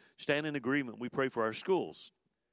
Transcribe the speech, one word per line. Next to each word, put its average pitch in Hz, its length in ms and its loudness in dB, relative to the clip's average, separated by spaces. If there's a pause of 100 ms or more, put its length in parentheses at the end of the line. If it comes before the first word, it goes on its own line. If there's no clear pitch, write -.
(160)
stand 151 320 0
in 147 80 -2
agreement. 127 420 0
We 123 120 -6
pray 131 180 0
for 117 160 0
our 110 80 2
schools. 110 640 0 (400)